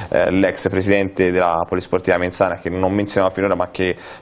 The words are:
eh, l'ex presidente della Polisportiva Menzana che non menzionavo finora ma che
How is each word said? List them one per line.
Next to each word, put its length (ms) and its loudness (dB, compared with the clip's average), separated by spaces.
eh, 220 2
l'ex 380 0
presidente 600 0
della 360 0
Polisportiva 500 0
Menzana 420 0
che 100 -8
non 240 0
menzionavo 400 0
finora 220 0
ma 140 -4
che 280 -2